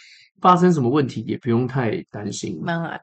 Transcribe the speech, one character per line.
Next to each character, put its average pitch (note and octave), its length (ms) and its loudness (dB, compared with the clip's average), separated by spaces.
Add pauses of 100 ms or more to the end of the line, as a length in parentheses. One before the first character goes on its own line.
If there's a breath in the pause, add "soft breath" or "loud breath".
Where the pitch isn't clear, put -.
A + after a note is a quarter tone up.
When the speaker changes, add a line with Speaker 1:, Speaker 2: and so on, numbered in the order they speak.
(420 loud breath)
Speaker 1:
发 F3+ 160 6
生 F3+ 160 6
什 D3+ 80 0
么 A#2 80 0
问 C#3 160 2
题 A2+ 220 -6
也 G#2+ 120 -4
不 A#2+ 100 -4
用 A#2+ 180 2
太 A#2 340 -2 (100)
担 G#2 200 -8
心。 D#3 320 -8
Speaker 2:
蛮 E3+ 180 -4
安-， D3+ 220 -8